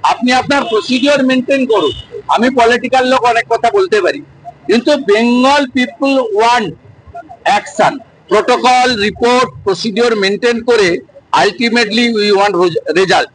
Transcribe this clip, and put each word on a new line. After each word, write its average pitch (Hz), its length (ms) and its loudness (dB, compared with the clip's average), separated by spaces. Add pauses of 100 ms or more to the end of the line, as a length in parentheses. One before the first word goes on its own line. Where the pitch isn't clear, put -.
আপনি 233 300 0
আপনার 262 320 0
প্রসিডিওর 254 580 0
মেনটেন 254 440 0
করুন। - 640 -2
আমি 226 220 2
পলিটিক্যাল 240 560 0
লোক, 254 180 0
অনেক 233 260 0
কথা 233 200 0
বলতে 202 300 0
পারি, 147 200 -2 (460)
কিন্তু 240 300 2
বেঙ্গল 247 680 0
পিপল 262 520 -2
ওয়ান্ট 226 560 0 (720)
অ্যাকশন, 190 540 0 (300)
প্রোটোকল, 247 760 2
রিপোর্ট, 233 600 -2
প্রসিডিওর 220 520 0
মেনটেন 226 480 -2
করে 214 340 2 (340)
ultimately 226 840 0
we 208 220 0
want 202 160 2
res-, 175 420 -2
result। 175 400 0